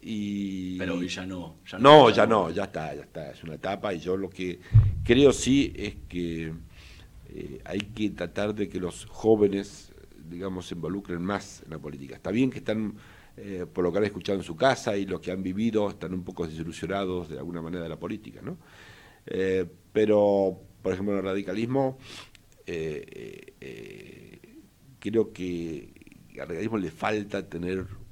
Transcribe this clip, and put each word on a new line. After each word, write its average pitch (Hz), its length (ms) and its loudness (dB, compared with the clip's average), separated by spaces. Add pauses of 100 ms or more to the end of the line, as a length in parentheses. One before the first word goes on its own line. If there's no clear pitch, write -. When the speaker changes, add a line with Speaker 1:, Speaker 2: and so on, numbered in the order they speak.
Speaker 1:
y 98 760 -4
Speaker 2:
Pero 92 180 -4
hoy 90 120 -4
ya 92 180 -8
no, 90 300 -10 (100)
ya 92 120 -12
Speaker 1:
no, 107 40 0
Speaker 2:
no, 139 280 12
Speaker 1:
ya 101 60 2
Speaker 2:
ya 107 100 6
Speaker 1:
no, 107 220 4
Speaker 2:
no. - 20 -4
Speaker 1:
ya 92 140 -4
está, 78 300 -8
ya 71 80 -12
está, 71 300 -12
es - 100 -18
una 80 120 -10
etapa, 95 380 -4
y 87 60 -4
yo 87 180 -2
lo 95 140 -6
que 90 300 -8 (420)
creo 131 300 8
sí 135 420 2
es - 220 -8 (120)
que, 82 440 -6 (800)
eh, 76 340 -12
hay 95 160 -6
que 107 300 -4
tratar 101 440 -4
de 104 140 -4
que 90 100 -8
los 87 280 -8
jóvenes, 104 840 4 (380)
digamos, 90 360 -8
se - 100 -10
involucren 87 440 -6
más 98 440 -6
en 80 60 -18
la 78 100 -10
política. 69 340 -14
Está - 160 -8
bien 127 180 4
que 113 100 -6
están, 107 360 -4 (420)
eh, 98 340 -10
por 92 120 -2
lo 87 80 4
que 87 80 0
han 107 60 4
escuchado 98 340 -2
en 87 60 -6
su 82 100 -10
casa 117 420 2
y 98 80 -2
lo 90 160 -6
que 90 120 -8
han 95 100 -6
vivido, 104 480 0
están 87 240 -8
un 92 80 -6
poco 87 240 -6
desilusionados 85 840 -6
de 76 100 -10
alguna 85 220 -8
manera 85 220 -8
de 82 60 -8
la 78 100 -10
política, 85 420 -10
¿no? 180 160 -12 (680)
Eh, 95 400 0 (260)
pero, 101 680 4 (200)
por 95 120 -2
ejemplo, 98 220 -2
en 98 40 0
el 92 60 -4
radicalismo, 117 760 -2 (680)
eh, 80 440 -6
eh, 50 500 -18
eh, 55 800 -18 (600)
creo 107 320 0
que 85 600 -8 (480)
al 69 60 -10
radicalismo 101 320 -4
le 85 140 -4
falta 104 560 -4
tener 90 360 -4 (280)